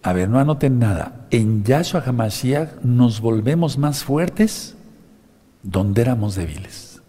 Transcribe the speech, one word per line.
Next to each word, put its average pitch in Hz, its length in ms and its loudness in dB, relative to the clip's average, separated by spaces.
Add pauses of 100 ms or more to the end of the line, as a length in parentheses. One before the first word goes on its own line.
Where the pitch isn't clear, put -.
a 92 100 -2
ver, 92 160 0
no 123 120 4
anoten 139 400 2
nada. 101 500 -2
En 110 320 2
Yahshua 151 420 2
HaMashiach 127 800 -2
nos 120 380 2
volvemos 120 580 0
más 143 240 -2
fuertes 180 720 -2 (880)
donde 98 400 0
éramos 110 320 0
débiles. - 760 -10